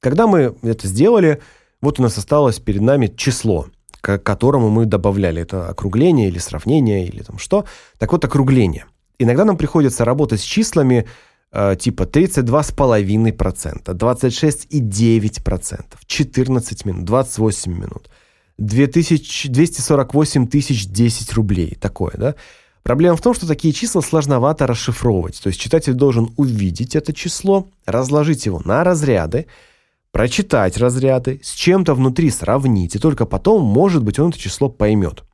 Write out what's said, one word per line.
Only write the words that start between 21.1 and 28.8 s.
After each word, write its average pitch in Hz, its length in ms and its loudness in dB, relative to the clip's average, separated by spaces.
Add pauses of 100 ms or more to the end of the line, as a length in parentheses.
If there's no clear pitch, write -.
рублей. 95 440 -2
Такое, - 380 -6
да? 127 180 -4 (480)
Проблема 165 360 2
в - 20 -6
том, 240 140 2
что 180 120 -8
такие 156 280 0
числа 208 260 -2
сложновато 143 680 2
расшифровывать. 110 760 -2
То 98 60 -2
есть 92 120 -4
читатель 151 320 0
должен 120 460 2
увидеть 113 580 -2
это 156 160 -4
число, 190 560 -2 (160)
разложить 135 640 0
его 87 180 -4
на 113 180 2